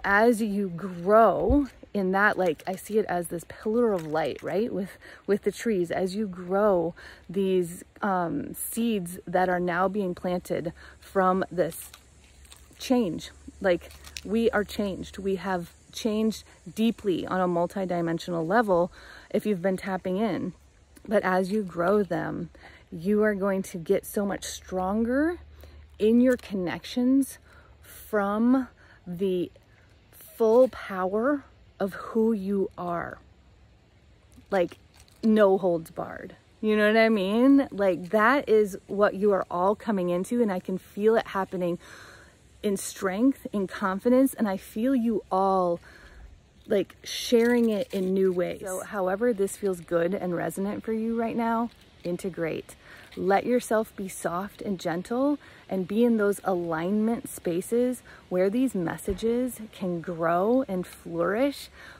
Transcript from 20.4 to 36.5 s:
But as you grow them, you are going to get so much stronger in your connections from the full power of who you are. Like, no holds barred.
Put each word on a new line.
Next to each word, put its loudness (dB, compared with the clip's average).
But 2
as 0
you 0
grow 0
them, -4
you 0
are 2
going 0
to -10
get 0
so -4
much -6
stronger -2
in 6
your 6
connections -2
from 0
the -2
full 4
power -2
of -2
who 0
you -2
are. -6
Like, 0
no 6
holds -2
barred. -10